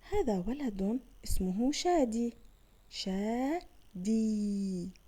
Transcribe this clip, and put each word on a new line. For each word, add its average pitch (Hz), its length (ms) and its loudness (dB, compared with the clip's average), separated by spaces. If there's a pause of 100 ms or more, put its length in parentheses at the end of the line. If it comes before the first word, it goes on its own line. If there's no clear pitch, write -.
(100)
هذا 247 360 2
ولد 220 520 -2 (240)
اسمه 190 480 2
شادي. 240 640 2 (560)
شادي. 208 2000 -2 (160)